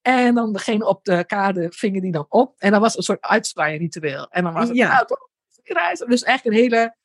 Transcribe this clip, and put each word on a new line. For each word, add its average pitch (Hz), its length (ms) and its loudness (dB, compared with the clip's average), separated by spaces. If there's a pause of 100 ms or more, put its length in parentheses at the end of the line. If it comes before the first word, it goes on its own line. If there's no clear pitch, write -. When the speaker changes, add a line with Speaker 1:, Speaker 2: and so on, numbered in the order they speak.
Speaker 1:
En 247 340 2
dan 226 180 0
degene 214 320 -2
op - 180 0
de 175 240 0
kade 196 440 -2
vingen 196 300 -4
die 185 100 -4
dan 151 180 -4
op. 233 280 2
En 202 140 2
dan 208 100 4
was 226 160 0
een 180 60 -6
soort - 180 -4
uitzwaaieritueel. 156 1080 -4
En 180 140 -2
dan 170 100 -4
was 226 140 -2
het, 240 100 -2
Speaker 2:
Ja. 220 160 4
Speaker 1:
"Nou, - 120 4
tot - 240 -8 (340)
ziens." 349 360 -4
Dus 240 240 0
eigenlijk 233 340 0
een 233 60 6
hele 233 420 0